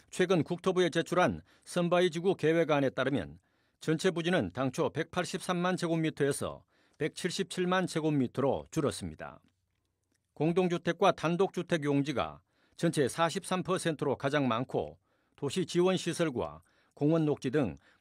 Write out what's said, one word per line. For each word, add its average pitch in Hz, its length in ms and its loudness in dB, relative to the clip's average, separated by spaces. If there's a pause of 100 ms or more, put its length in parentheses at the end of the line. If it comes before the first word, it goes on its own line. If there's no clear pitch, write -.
(100)
최근 180 340 2
국토부에 180 460 0
제출한 165 500 0 (240)
선바위 175 460 2
지구 170 260 0
계획안에 151 540 2
따르면 120 480 -2 (420)
전체 165 300 0
부지는 165 420 0
당초 131 380 -2
백팔십삼만 180 880 -2
제곱미터에서 147 840 -2 (360)
백칠십칠만 180 880 -2
제곱미터로 135 840 0
줄었습니다. 85 720 -4 (920)
공동주택과 170 800 2
단독주택 170 720 -2
용지가 135 580 -2 (340)
전체 156 320 0
사십삼 170 540 -2
퍼센트로 156 540 -2
가장 139 300 0
많고 113 520 -2 (360)
도시 147 300 -4
지원 180 320 2
시설과 123 640 -4 (320)
공원 156 320 2
녹지 139 260 0
등 117 280 0 (220)